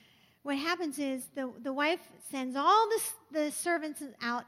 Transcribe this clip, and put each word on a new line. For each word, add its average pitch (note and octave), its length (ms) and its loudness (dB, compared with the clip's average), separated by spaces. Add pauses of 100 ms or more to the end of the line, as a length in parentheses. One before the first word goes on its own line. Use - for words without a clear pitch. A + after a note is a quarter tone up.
(440)
what C#4 140 -2
happens E4 400 -2
is C4+ 380 -2
the, C4 160 -6 (100)
the C4+ 100 -4
wife D4 280 2 (320)
sends C4 240 -4
all G4+ 340 6
the A4+ 60 2
s-, - 180 -2 (180)
the D4+ 200 0
servants D#4 500 -2 (220)
out, A#3+ 240 -2